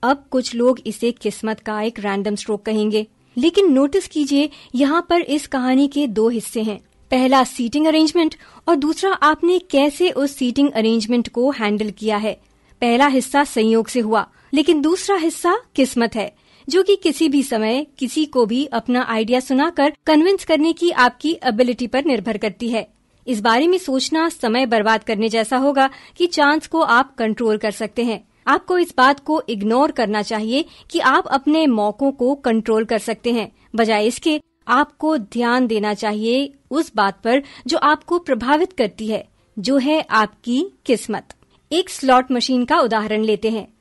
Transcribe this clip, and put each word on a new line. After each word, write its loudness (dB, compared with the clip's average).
अब 0
कुछ -2
लोग 2
इसे -4
किस्मत -6
का -6
एक -6
रैंडम -4
स्ट्रोक -6
कहेंगे, -2
लेकिन 4
नोटिस 2
कीजिए, 0
यहाँ 2
पर 4
इस -4
कहानी 2
के -2
दो 0
हिस्से -6
हैं। -6
पहला 4
सीटिंग -2
अरेंजमेंट 2
और 4
दूसरा 0
आपने 2
कैसे 0
उस -2
सीटिंग 0
अरेंजमेंट 0
को 0
हैंडल -2
किया -4
है। -4
पहला 4
हिस्सा 2
संयोग 0
से -4
हुआ, -2
लेकिन 2
दूसरा 0
हिस्सा 0
किस्मत 0
है, -8
जो 2
कि 4
किसी 0
भी 2
समय -2
किसी -2
को 0
भी -2
अपना -2
आइडिया -2
सुनाकर 0
कन्विंस 2
करने 2
की 0
आपकी 0
एबिलिटी 0
पर -2
निर्भर -2
करती -6
है। -6
इस -4
बारे 2
में 2
सोचना -2
समय -2
बर्बाद 0
करने -2
जैसा -2
होगा 2
कि 0
चांस 2
को -2
आप 2
कंट्रोल -2
कर -4
सकते -6
हैं। -6
आपको 0
इस 0
बात 4
को -2
इग्नोर 0
करना -2
चाहिए -4
कि -2
आप 2
अपने 2
मौकों 0
को 0
कंट्रोल 0
कर -2
सकते -4
हैं। -4
बजाय 2
इसके -2
आपको 0
ध्यान -2
देना -2
चाहिए -2
उस -2
बात 0
पर 0
जो 0
आपको 0
प्रभावित 0
करती -4
है, -6
जो 0
है 0
आपकी -2
किस्मत। -4
एक -2
स्लॉट 2
मशीन 0
का 2
उदाहरण 0
लेते 0
हैं। -8